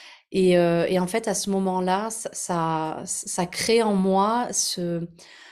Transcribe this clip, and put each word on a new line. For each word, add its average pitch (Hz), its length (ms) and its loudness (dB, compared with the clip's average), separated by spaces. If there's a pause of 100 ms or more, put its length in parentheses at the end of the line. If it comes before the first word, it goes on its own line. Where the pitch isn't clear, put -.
(320)
Et, 180 260 4
euh, 170 300 4
et 185 100 2
en 180 80 0
fait, 226 220 -2
à 196 60 -2
ce - 160 -4
moment-là, 190 600 0
ça, - 220 -10
ça, 160 760 -2
ça - 400 -4
crée 226 360 2
en 214 120 2
moi 196 580 2
ce, 170 540 -4 (460)